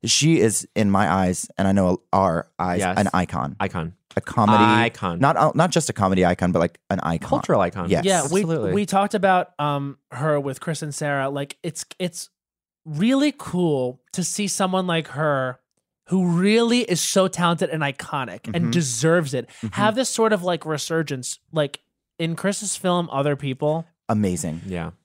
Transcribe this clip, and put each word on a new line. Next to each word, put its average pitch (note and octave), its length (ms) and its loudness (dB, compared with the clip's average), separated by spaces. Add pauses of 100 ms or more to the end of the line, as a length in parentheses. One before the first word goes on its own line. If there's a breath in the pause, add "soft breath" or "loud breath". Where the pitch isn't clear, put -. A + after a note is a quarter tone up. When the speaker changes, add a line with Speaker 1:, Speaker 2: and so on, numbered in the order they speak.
Speaker 1:
She D3 340 4
is, G#2 360 2
in G#2 140 2
my G2 220 4
eyes, F#2 360 0 (100)
and G2 100 2
I G2 60 4
know F#2 280 2 (120)
our F#2 340 2 (100)
eyes, F2+ 220 -2
Speaker 2:
Yes. F#2 180 0
Speaker 1:
an G2+ 160 2
icon. E2+ 460 -2
Speaker 2:
Icon. F2+ 340 -6 (220)
Speaker 1:
A - 60 -2
comedy A#2 420 4
Speaker 2:
Icon. A#2 560 0
Speaker 1:
Not, C#3 180 2
uh, D3 160 4
not E3+ 160 2
just D#3+ 220 0
a - 20 -4
comedy F#2+ 320 2
icon, F2 260 2
but, F2+ 60 2
like, E2+ 220 0 (100)
an G2 120 0
icon. E2 280 -4
Speaker 2:
Cultural - 320 2
icon. F2 280 -2
Speaker 1:
Yes. F#2 140 2
Speaker 3:
Yeah, F3+ 180 2 (100)
we, F#3+ 100 2
Speaker 2:
Absolutely. D3 320 -2
Speaker 3:
we G#3 140 0
talked G3 260 0
about, F#3 460 2
um, C#3+ 380 -2 (140)
her D3 280 0
with C#3 200 -6
Chris D#3 220 -6
and D3 120 -8
Sarah. C#3 360 -2
Like, C#3 320 -8
it's, - 240 -8 (140)
it's F3 300 -8 (540)
really A#3+ 540 2
cool C#3+ 640 -2 (120)
to F#3 100 -4
see G3+ 240 -4
someone F#3 400 -2
like E3 220 -2
her C3+ 500 -2 (480)
who F#3 240 2
really A3 500 4
is F3 180 0
so - 280 2
talented F3 420 0
and D#3 140 -4
iconic C3+ 640 -6
and A2 100 -6
Speaker 1:
Mm-hmm. A#2+ 160 0
Speaker 3:
deserves D3+ 640 0
it, B2 120 -4 (140)
Speaker 1:
Mm-hmm. - 120 -6
Speaker 3:
have G#3 200 2
this B3 160 -2
sort A3+ 240 2
of, G3 80 -2
like, F3 240 -2
resurgence, D3+ 720 -4 (140)
like, D3+ 300 -2 (360)
in E3 180 -2
Chris's G3 400 -4
film, F3 360 -2
Other C#3 240 0
People. D3 500 -4 (240)
Speaker 1:
Amazing. F2+ 560 0
Speaker 2:
Yeah. E2+ 260 -8 (140)